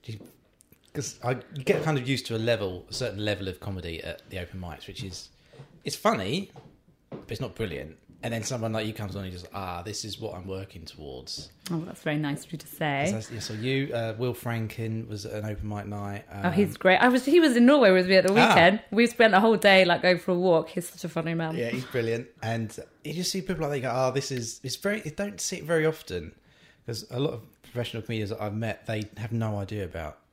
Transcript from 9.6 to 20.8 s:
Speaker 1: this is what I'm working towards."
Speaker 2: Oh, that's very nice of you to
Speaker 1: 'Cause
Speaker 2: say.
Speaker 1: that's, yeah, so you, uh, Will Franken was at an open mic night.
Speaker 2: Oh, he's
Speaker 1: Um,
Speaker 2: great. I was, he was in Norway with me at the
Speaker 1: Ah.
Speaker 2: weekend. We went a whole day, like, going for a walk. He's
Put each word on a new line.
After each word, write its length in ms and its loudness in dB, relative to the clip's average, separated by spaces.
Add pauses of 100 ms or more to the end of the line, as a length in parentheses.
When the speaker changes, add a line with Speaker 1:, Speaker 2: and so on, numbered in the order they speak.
Speaker 1:
this 200 -8
is 160 -10
what 140 -8
I'm 140 -12
working 380 -10
towards." 680 -14 (180)
Speaker 2:
Oh, 160 -4
that's 160 -16
very 160 -2
nice 280 -4
of 60 -16
you 60 -10
to 80 -14
Speaker 1:
'Cause 120 -18
Speaker 2:
say. 340 -2
Speaker 1:
that's, 200 -8
yeah, 80 -10
so 140 -8
you, 400 -2
uh, 240 -4
Will 160 -2
Franken 720 -6
was 200 -10
at 160 -6
an 80 -6
open 180 -8
mic 160 -6
night. 400 -8 (180)
Speaker 2:
Oh, 60 2
he's 200 2
Speaker 1:
Um, 100 -8
Speaker 2:
great. 180 6
I 120 6
was, 160 2
he 140 8
was 160 6
in 120 8
Norway 240 10
with 160 6
me 80 6
at 100 8
the 80 4
Speaker 1:
Ah. 160 6
Speaker 2:
weekend. 400 8
We 180 6 (120)
went 160 8
a 40 10
whole 160 6
day, 300 8
like, 160 2
going 160 4
for 140 -2
a 80 4
walk. 300 4
He's 200 -6